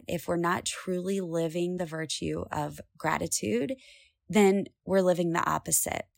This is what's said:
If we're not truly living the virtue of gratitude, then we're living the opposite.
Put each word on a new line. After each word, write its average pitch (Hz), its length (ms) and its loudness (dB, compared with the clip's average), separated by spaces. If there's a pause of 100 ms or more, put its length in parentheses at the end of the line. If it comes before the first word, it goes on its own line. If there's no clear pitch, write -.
If - 220 -4
we're 175 80 0
not 170 260 0
truly 185 560 -4
living 170 560 -2
the 180 100 -4
virtue 160 640 -4
of 151 300 -4 (180)
gratitude, 160 800 -2 (540)
then 196 360 6 (200)
we're 190 160 4
living 175 300 4
the 165 180 0
opposite. - 560 -2 (120)